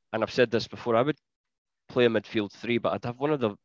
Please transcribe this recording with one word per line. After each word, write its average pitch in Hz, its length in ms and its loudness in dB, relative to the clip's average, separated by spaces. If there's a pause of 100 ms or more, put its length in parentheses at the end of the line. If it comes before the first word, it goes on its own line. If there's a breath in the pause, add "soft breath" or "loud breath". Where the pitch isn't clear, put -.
(120)
and 110 120 -2
I've 107 80 -4
said 120 180 2
this 107 180 -2
before, 113 280 -4
I 117 80 4
would 147 140 -2 (720)
play 123 160 4
a 117 40 6
midfield 107 440 0
three, 117 260 -2
but 87 140 0
I'd 101 120 -6
have 123 140 -8
one 143 120 0
of 147 80 0
the, 113 120 0 (140)